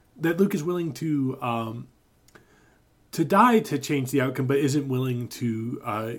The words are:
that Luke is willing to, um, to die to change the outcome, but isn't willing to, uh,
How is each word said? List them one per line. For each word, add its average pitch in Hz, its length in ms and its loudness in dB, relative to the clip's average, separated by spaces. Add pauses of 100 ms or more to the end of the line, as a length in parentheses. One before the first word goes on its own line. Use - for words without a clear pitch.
(200)
that 165 200 0
Luke 196 160 4
is 151 80 -2
willing 170 300 -2
to, 139 460 -2
um, 117 480 -4 (1200)
to 165 140 -2
die 220 340 6
to - 180 -2
change 131 340 -2
the 139 100 4
outcome, 135 260 0
but 139 100 4
isn't 139 300 2
willing 127 400 -2
to, 113 580 -4
uh, 110 340 -4